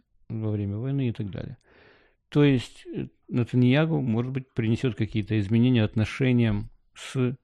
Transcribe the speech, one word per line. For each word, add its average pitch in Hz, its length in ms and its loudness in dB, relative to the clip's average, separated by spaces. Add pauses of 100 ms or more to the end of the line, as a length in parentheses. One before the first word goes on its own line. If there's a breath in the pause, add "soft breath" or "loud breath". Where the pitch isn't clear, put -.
(280)
во 110 240 -4
время 104 260 -2
войны 135 320 -2
и - 40 0
так 104 160 -8
далее. - 280 -10 (720 soft breath)
То 147 140 4
есть, 135 440 2
э, 156 200 -6 (220)
Натаньягу, 131 720 2
может 120 300 -2
быть, 131 220 -8
принесет 113 420 -2
какие-то 107 440 -2
изменения 113 440 4
отношениям 113 840 0 (240)
с 127 500 -4